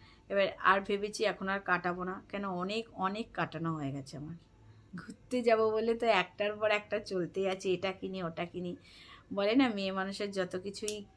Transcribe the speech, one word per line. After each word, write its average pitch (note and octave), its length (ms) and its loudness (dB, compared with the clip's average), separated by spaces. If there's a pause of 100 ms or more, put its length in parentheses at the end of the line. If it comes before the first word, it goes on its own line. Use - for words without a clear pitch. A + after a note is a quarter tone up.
(300)
এবার G3 180 4 (120)
আর G3 220 6
ভেবেছি G#3 440 -2
এখন F#3+ 240 -2
আর G3 100 0
কাটাবো F3+ 440 0
না, F#3 260 -6
কেন G3+ 160 -6
অনেক, G3 480 -4
অনেক G3 400 -4
কাটানো E3 420 -2
হয়ে C#3+ 160 -4
গেছে C#3 260 -10
আমার। D#3 180 -10 (640)
ঘুরতে - 460 -4
যাব A3+ 160 8
বলে A3 360 2
তো A#3 100 -2
একটার G#3 480 2
পর G#3+ 180 2
একটা G#3 280 0
চলতেই F#3+ 480 -2
আছে, F#3+ 260 0
এটা F#3 180 0
কিনি, F#3+ 320 -6
ওটা E3+ 220 -4
কিনি। F3 300 -6 (580)
বলে G3+ 220 4
না, C4+ 140 8
মেয়ে G3 220 -2
মানুষের G3 400 -4
যত F#3 240 -2
কিছুই G3+ 500 -4 (100)